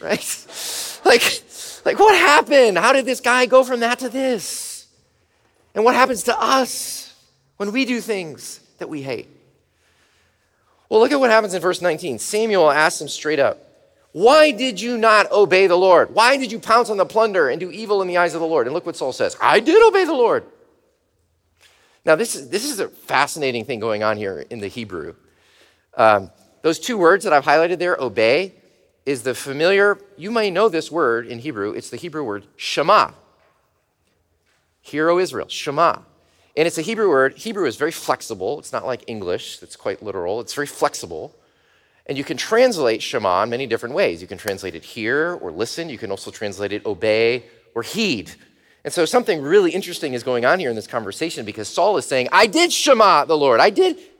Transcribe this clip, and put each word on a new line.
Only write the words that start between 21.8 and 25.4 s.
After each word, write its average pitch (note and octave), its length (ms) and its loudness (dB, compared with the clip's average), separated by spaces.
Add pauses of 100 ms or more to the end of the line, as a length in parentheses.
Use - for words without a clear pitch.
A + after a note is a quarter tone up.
Now, D#3 120 4
this A3+ 180 -4
is, C#3 140 -12
this E3 160 -4
is C4 160 -8
a A#2+ 80 -4
fascinating C3+ 760 -2
thing A#2+ 140 -6
going G#2+ 240 -4
on G#2+ 140 0
here F#2+ 340 -8
in A#2+ 80 -12
the G2+ 100 -8
Hebrew. F2+ 460 -12 (840)